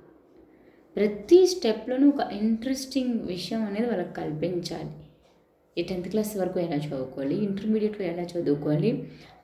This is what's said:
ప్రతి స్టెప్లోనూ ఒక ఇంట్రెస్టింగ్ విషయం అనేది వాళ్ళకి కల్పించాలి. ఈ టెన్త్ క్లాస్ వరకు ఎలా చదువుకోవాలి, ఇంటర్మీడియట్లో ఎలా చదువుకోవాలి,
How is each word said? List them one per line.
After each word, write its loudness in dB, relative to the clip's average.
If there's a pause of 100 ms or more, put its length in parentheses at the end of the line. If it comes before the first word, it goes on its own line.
(960)
ప్రతి 6
స్టెప్లోనూ 2
ఒక 0
ఇంట్రెస్టింగ్ -2
విషయం -4
అనేది -2
వాళ్ళకి -2
కల్పించాలి. -4 (880)
ఈ -2
టెన్త్ -4
క్లాస్ -2
వరకు 0
ఎలా -2
చదువుకోవాలి, -2
ఇంటర్మీడియట్లో 0
ఎలా -4
చదువుకోవాలి, 0 (340)